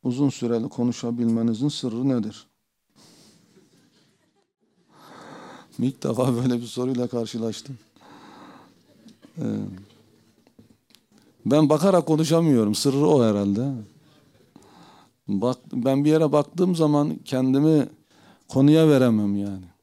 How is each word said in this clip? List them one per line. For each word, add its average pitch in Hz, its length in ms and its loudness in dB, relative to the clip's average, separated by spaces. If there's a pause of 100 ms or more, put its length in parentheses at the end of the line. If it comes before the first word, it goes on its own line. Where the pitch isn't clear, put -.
uzun 131 260 -2
süreli 117 400 -4
konuşabilmenizin 117 1000 -2
sırrı 127 400 -6
nedir? 110 380 -6 (3250)
İlk 131 240 -4
defa 131 320 -2
böyle 123 260 -2
bir 120 40 -12
soruyla 123 420 -4
karşılaştım. 113 720 -8 (1600)
Ee, 156 60 -8 (2000)
ben 147 240 4
bakarak 170 360 2
konuşamıyorum. 151 680 2
Sırrı 139 320 0
o 147 160 4
herhalde. 104 500 0 (1500)
Bak, 104 300 -2 (160)
ben 135 320 0
bir 151 40 4
yere 156 220 2
baktığım 165 440 0
zaman 151 500 0
kendimi 139 640 2 (580)
konuya 151 420 6
veremem 110 460 2
yani. 98 300 -8 (180)